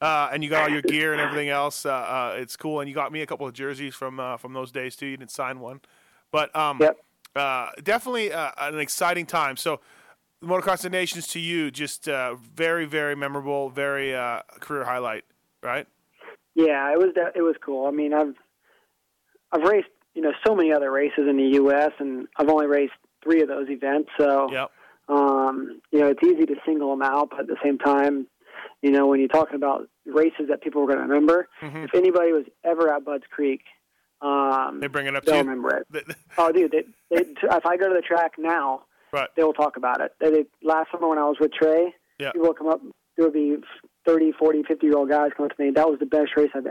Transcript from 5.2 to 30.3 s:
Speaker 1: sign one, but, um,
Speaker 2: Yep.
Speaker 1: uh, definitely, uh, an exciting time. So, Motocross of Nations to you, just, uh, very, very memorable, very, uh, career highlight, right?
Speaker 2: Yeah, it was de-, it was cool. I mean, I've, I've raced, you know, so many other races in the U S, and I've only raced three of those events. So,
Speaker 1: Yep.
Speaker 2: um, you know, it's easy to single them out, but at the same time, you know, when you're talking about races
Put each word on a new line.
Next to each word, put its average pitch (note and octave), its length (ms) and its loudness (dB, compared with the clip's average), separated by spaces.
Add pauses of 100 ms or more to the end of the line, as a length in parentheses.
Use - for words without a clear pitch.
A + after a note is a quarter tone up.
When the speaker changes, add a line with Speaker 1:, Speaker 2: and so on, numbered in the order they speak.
Speaker 1:
sign C3 280 -8
one, B2+ 220 -16 (500)
but, D3+ 240 -2
um, D3+ 260 -2
Speaker 2:
Yep. D#3 160 2 (380)
Speaker 1:
uh, C3+ 340 -4 (140)
definitely, A3+ 500 -4
uh, D3+ 240 -6
an D3 220 -6
exciting F3 460 -2
time. C#3+ 320 -4
So, D3+ 220 -4 (640)
Motocross F3+ 420 -2
of F3+ 60 -10
Nations F3 380 -4
to E3+ 100 -8
you, E3 320 -4
just, C#3 380 -10
uh, B2+ 260 -4
very, E3 500 -4
very D3 300 -4
memorable, C#3 540 -6
very, C#3 440 -4
uh, A#2+ 280 -6 (180)
career C#3+ 240 -8
highlight, B2 400 -6 (400)
right? B2+ 240 -6 (640)
Speaker 2:
Yeah, C#3+ 380 2
it E3 80 4
was F#3 140 2
de-, F3 220 -2
it F3+ 60 -2
was E3 200 2
cool. C#3 260 -4
I C#3+ 40 -2
mean, D3 220 -2
I've, D3+ 220 0 (1160)
I've D#3 120 0
raced, G3 240 2 (260)
you D#3+ 80 -8
know, D3+ 120 0 (120)
so A3 100 4
many D#3+ 180 4
other C#3 180 0
races C#3+ 360 0
in C#3 100 2
the C3+ 60 2 (120)
U C#3 160 6
S, D3 280 2
and C3 280 -8 (100)
I've D3 120 2
only D3+ 180 4
raced C#3+ 260 2 (300)
three E3 180 4
of D3 60 2
those C#3 220 -4
events. C#3 480 -2
So, C#3 340 2
Speaker 1:
Yep. C3 200 -6 (380)
Speaker 2:
um, C3+ 720 0 (100)
you D3+ 80 4
know, D3 80 6
it's C#3 160 2
easy D#3+ 220 6
to C#3+ 100 0 (100)
single D3 260 0
them C3+ 100 -2
out, C#3 300 0
but - 100 -10
at A#2+ 60 -8
the D#3 160 -6
same C#3+ 140 2
time, C#3 500 2 (540)
you C#3+ 100 4
know, C#3 160 6
when C#3 120 4
you're C3 100 2
talking D#3 260 2
about C#3 340 -2 (160)
races D3+ 440 0